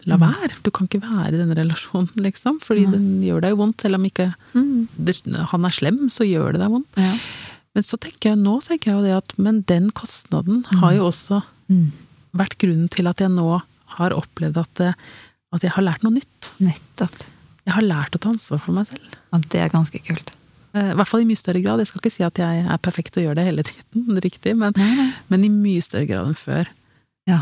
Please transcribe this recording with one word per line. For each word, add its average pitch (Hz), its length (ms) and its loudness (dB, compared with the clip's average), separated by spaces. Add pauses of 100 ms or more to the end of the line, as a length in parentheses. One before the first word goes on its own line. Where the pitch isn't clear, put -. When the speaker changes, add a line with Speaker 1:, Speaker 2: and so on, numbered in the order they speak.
Speaker 1:
la 175 120 4
Speaker 2:
Mm. 165 160 8
Speaker 1:
være. - 180 -4 (120)
Du 208 80 2
kan 185 160 -2
ikke 202 140 -2
være 208 320 -2
i 160 40 0
denne 170 180 0
relasjonen, 165 600 -2
liksom, 220 440 -2
fordi 208 260 2
Speaker 2:
Nei. 190 60 2
Speaker 1:
den 196 320 2
gjør 170 180 2
deg 180 100 2
jo 214 60 2
vondt, 214 240 0
selv 190 140 0
om 190 100 0
ikke 185 280 0 (220)
Speaker 2:
Mm. 247 320 2 (160)
Speaker 1:
det, 175 180 -2 (300)
han 175 140 2
er 180 40 2
slem, 240 400 0
så - 180 -2
gjør 156 260 2
det 165 80 0
deg 202 100 2
vondt. 254 160 -2 (100)
Speaker 2:
Ja. 190 200 2 (580)
Speaker 1:
Men 208 80 0
så - 160 -6
tenker - 320 -4
jeg, 208 80 2
nå 202 240 2
tenker 330 280 -4
jeg 202 40 2
jo 202 80 2
det 190 140 2
at, - 200 -6
men 214 240 2
den 185 300 2
kostnaden 196 760 -4
har 180 260 4
Speaker 2:
Mm. 147 60 4
Speaker 1:
jo 196 100 2
også 202 360 -2 (260)
Speaker 2:
Mm. 170 220 4 (440)
Speaker 1:
vært 190 220 -2
grunnen 170 320 2
til 175 180 0
at 175 100 -2
jeg 190 120 2
nå 175 320 2 (240)
har 175 240 -2
opplevd 160 480 -4
at, - 240 -4
eh, 180 120 2 (600)
at 175 80 -2
jeg 180 100 -2
har 196 120 0
lært 165 200 -2
noe 220 100 2
nytt. - 460 -6
Speaker 2:
Nettopp. - 560 -2 (500)
Speaker 1:
Jeg 185 100 0
har 220 80 2
lært 151 280 -2
å 175 80 -4
ta 208 100 -2
ansvar 180 300 -2
for 175 120 -6
meg 196 160 0
selv. - 140 -16 (300)
Speaker 2:
Ja, 170 60 2
det 156 240 -2
er 160 80 0
ganske 160 340 -2
kult. - 280 -8 (420)
Speaker 1:
Eh, 202 180 0
i 160 40 -2
hvert 190 120 2
fall 233 140 0
i 233 40 2
mye 226 120 2
større 180 260 -2
grad. 214 160 0
Jeg 214 80 0
skal - 140 -12
ikke 233 100 0
si - 120 -4
at 170 120 -2
jeg 170 300 0
er 165 140 0
perfekt - 380 -6
og 175 60 0
gjør 151 120 0
det 170 100 0
hele 156 180 0
tiden, 226 560 -4
<laughs> - 20 -8
riktig, 190 360 -2
men, 208 180 2
Speaker 2:
Nei, 208 200 4
nei. 262 180 2 (160)
Speaker 1:
men 190 160 4
i 208 40 4
mye 208 320 2
større - 260 -4
grad 95 200 -2
enn 156 80 0
før. 151 300 -2 (640)
Speaker 2:
Ja. 175 140 4